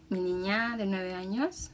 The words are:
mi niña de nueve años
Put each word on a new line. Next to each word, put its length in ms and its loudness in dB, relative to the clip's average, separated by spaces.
mi 100 2
niña 580 2
de 80 0
nueve 300 0
años 580 -2